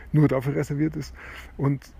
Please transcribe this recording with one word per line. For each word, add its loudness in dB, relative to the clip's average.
nur 6
dafür 2
reserviert -2
ist. -10
Und -2